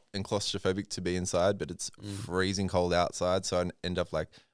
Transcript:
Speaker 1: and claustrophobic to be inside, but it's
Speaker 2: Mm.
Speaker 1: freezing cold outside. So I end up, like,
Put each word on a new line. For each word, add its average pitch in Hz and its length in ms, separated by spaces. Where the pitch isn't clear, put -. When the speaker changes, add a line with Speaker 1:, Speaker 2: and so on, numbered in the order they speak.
Speaker 1:
and 98 120
claustrophobic 98 640
to - 120
be 87 140
inside, 90 420
but 73 120
it's - 200
Speaker 2:
Mm. 101 140
Speaker 1:
freezing 95 520
cold 90 260
outside. 90 520
So 90 160
I 87 80
end 90 160
up, 87 140
like, 78 160